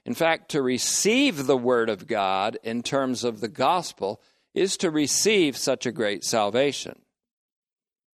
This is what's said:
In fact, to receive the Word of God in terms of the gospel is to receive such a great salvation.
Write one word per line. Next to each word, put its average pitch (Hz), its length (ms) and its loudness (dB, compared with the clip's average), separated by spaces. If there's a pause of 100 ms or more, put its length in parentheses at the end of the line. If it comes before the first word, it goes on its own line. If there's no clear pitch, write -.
In 123 100 -6
fact, 160 380 0
to 147 100 2
receive 170 840 2
the 135 100 4
Word 120 340 2
of 101 160 -6
God 98 560 0
in 117 200 -4
terms 131 420 -2
of 113 160 -4
the 113 80 -4
gospel 127 720 -2 (320)
is 190 240 0
to 180 120 0
receive 156 640 2
such - 280 -2
a 123 80 -2
great 104 320 -2
salvation. 117 800 0 (1160)